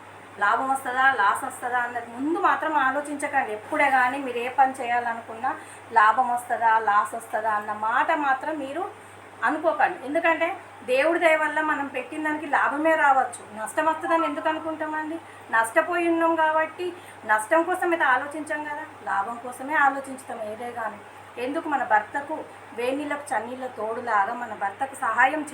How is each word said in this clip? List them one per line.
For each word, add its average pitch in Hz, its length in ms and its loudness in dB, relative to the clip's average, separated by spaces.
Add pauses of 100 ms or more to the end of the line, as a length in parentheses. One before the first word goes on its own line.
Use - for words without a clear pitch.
(400)
లాభం 233 280 2
వస్తుందా, 262 440 4
లాస్ 220 320 2
వస్తుందా 247 340 -4
అన్నది 240 280 -4
ముందు 269 320 -2
మాత్రం 302 380 2
ఆలోచించకండి. 277 760 0
ఎప్పుడే 285 380 0
కానీ 254 280 2
మీరు 247 200 -4
ఏ 240 100 -4
పని 262 320 4
చేయాలనుకున్నా 240 760 -4 (360)
లాభం 226 360 6
వస్తుందా, 233 500 2
లాస్ 214 360 2
వస్తుందా 220 360 -4
అన్న 208 220 -2
మాట 240 400 0
మాత్రం 294 460 0
మీరు 294 320 -6 (540)
అనుకోకండి. 269 600 0
ఎందుకంటే 330 500 0 (300)
దేవుడి 294 320 4
దయ 320 180 6
వల్ల 302 240 0
మనం 294 260 0
పెట్టిన 269 380 -8
దానికి 302 220 -2
లాభమే 277 480 2
రావచ్చు. 262 680 2
నష్టం 311 240 -2
వస్తుందని 330 380 2
ఎందుకు 311 240 -2
అనుకుంటామండి? 311 680 -4 (340)
నష్టపోయి 330 580 2
ఉన్నాం 330 280 2
కాబట్టి 320 560 0 (340)
నష్టం 220 360 4
కోసం 359 280 0
అయితే 330 140 2
ఆలోచించాం 294 600 0
కదా, 302 200 -8 (200)
లాభం 240 320 -2
కోసమే 262 380 -8
ఆలోచించుతాం 269 680 0
ఏదే 220 300 -8
కానీ. 214 260 -6 (420)
ఎందుకు 294 280 -4
మన 269 160 0
భర్తకు 277 600 -2 (280)
వేడి 247 240 -2
నీళ్ళకు 285 380 -6
చన్నీళ్ళ 247 320 -4
తోడులాగా 226 680 -2
మన 240 200 -8
భర్తకు 233 400 -4
సహాయం 262 600 2